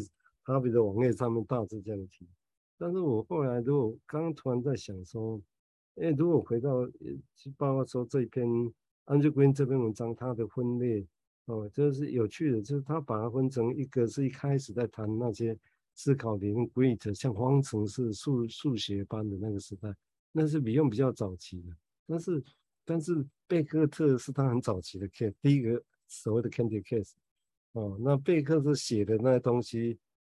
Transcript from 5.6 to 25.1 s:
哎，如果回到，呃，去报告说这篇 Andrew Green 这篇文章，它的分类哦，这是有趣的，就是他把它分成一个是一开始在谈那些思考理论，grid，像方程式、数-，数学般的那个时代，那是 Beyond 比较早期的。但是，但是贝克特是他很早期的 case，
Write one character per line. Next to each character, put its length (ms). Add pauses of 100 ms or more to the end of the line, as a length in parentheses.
哎， 160
如 180
果 100
回 200
到， 160
呃， 160 (440)
去 220
报 180
告 80
说 220
这 220
篇 200 (600)
Andrew 240
Green 200
这 140
篇 140
文 120
章， 220
它 220
的 120
分 300
类 300 (380)
哦， 280
这 180
是 200
有 160
趣 240
的， 100
就 140
是 80
他 180
把 180
它 100
分 200
成 260
一 100
个 220
是 180
一 40
开 280
始 140
在 160
谈 300
那 160
些 240 (380)
思 200
考 200
理 160
论， 180
grid， 440
像 200
方 280
程 260
式、 260
数-， 340
数 280
学 300
般 220
的 100
那 120
个 100
时 160
代， 180 (380)
那 160
是 140
Beyond 300
比 60
较 140
早 240
期 260
的。 140 (320)
但 120
是， 240 (420)
但 160
是 240 (220)
贝 160
克 240
特 300
是 140
他 160
很 140
早 180
期 200
的 100
case， 320